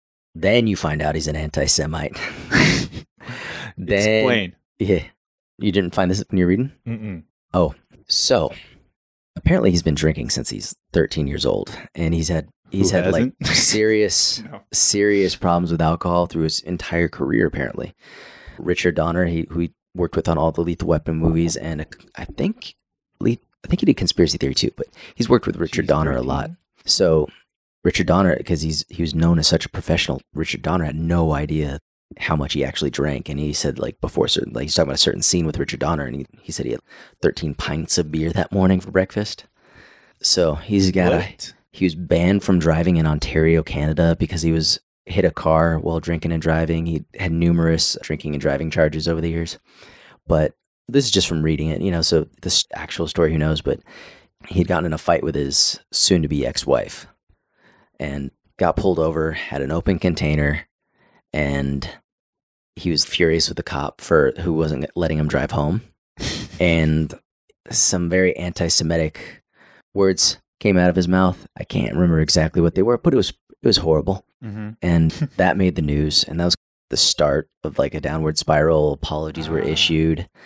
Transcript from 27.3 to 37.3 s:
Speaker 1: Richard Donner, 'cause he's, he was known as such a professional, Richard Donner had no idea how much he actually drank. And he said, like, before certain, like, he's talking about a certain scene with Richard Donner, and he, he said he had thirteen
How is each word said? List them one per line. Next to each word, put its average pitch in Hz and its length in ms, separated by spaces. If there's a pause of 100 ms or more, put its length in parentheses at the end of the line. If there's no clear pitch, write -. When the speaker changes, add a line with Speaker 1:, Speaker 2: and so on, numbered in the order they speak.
Speaker 1:
Richard 90 240
Donner, 90 360
'cause 76 180
he's, 78 280
he - 120
was 78 140
known 82 240
as 76 80
such - 180
a - 40
professional, - 520 (120)
Richard - 280
Donner 90 240
had 73 100
no 82 380
idea 73 460 (400)
how 80 160
much 71 180
he 69 100
actually 67 280
drank. 69 360
And 73 120
he 73 140
said, - 260
like, - 200
before - 280
certain, - 260
like, 58 120
he's 76 100
talking 78 140
about 67 60
a - 40
certain - 240
scene 85 240
with 76 100
Richard - 220
Donner, 73 260
and 64 120
he, 67 80 (180)
he - 80
said - 160
he 58 60
had - 80 (420)
thirteen 76 320